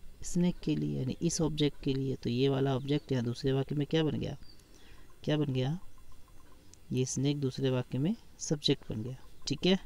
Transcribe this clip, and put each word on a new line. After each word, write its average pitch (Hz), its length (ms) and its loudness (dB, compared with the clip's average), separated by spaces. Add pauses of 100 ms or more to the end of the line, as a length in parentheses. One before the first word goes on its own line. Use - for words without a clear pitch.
(220)
स्नेक 175 360 2
के 151 180 0
लिए, 147 220 0
यानी 131 240 -2
इस 170 180 2
object 151 420 2
के 139 120 0
लिए, 135 220 -2
तो - 140 -4
ये 127 180 2
वाला 135 280 2
object 139 360 0
यहाँ 120 120 2
दूसरे 127 280 0
वाक्य 139 220 0
में 143 120 2
क्या 160 180 4
बन 135 140 0
गया, 101 180 -4 (880)
क्या 151 120 4
बन 143 160 2
गया, 131 260 0 (1120)
ये 127 120 2
स्नेक 143 360 2
दूसरे 135 300 0
वाक्य 127 280 0
में 175 180 2 (220)
subject - 540 0
बन 110 100 -2
गया। 127 140 -6 (320)
ठीक 135 180 0
है, 185 200 8